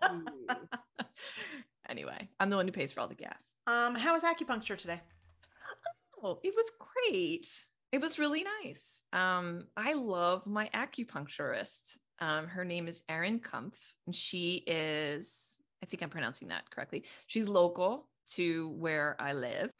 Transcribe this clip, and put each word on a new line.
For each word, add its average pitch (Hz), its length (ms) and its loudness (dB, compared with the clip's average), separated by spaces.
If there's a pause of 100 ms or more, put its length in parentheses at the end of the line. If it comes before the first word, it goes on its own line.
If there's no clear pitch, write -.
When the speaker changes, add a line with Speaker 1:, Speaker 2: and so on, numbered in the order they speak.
Speaker 1:
<laughs> 370 40 6
Speaker 2:
Ooh. 165 140 -4 (1600)
Speaker 1:
Anyway, - 400 -8 (120)
I'm 196 100 6
the 202 60 4
one 185 100 4
who 185 60 0
pays 143 200 -2
for - 80 -6
all 113 80 0
the - 60 -10
gas. - 400 -12 (120)
Speaker 2:
Um, 240 280 4
how 277 200 4
was 320 80 2
acupuncture 269 560 0
today? 170 220 -4 (1200)
Speaker 1:
Oh, 185 200 -2
it 392 140 0
was 453 140 4 (400)
great. 170 360 2 (460)
It 277 80 4
was 311 180 0
really 302 260 4 (200)
nice. - 380 -8 (100)
Um, 180 540 2 (100)
I 226 160 0
love 190 540 4
my 208 280 0
acupuncturist. 147 1200 -4 (220)
Um, 156 260 0
her 180 180 -4
name 175 240 -2
is 170 200 -8
Erin 180 320 0
Kumpf, 135 340 -8 (320)
and 180 100 -4
she 175 500 0
is, 156 960 -2 (220)
I 185 40 -12
think 185 160 -6
I'm 160 80 -4
pronouncing 135 380 -4
that - 220 -6
correctly, - 340 -6 (220)
she's 220 220 0
local 185 600 6 (240)
to 165 460 0
where 156 420 2
I 143 140 0
live. 135 460 0